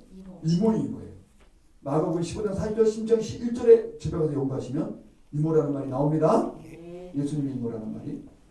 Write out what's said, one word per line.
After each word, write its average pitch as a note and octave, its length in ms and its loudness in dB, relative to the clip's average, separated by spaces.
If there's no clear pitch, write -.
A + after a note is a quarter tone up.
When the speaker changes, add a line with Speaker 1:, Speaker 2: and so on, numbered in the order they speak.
Speaker 1:
이모. - 300 -20
Speaker 2:
이모인 G3+ 480 2
거예요. - 200 -12
마가복음 E3 420 0
십오 G#3+ 220 -4
장 F#3+ 100 -2
사십 G#3+ 220 -4
절, A3+ 100 6
십육 A3 220 0
장 A3 120 4
십일 A#3 340 -4
절에 A3+ 440 6
집에 E3+ 180 -4
가서 D#3 160 0
연구하시면 C3+ 720 -4
이모라는 D3+ 400 2
말이 C3+ 160 -4
나옵니다. D3+ 720 2
Speaker 3:
네. - 540 -16
Speaker 2:
예수님의 C#3+ 400 -4
이모라는 A2+ 380 -6
말이. - 300 -10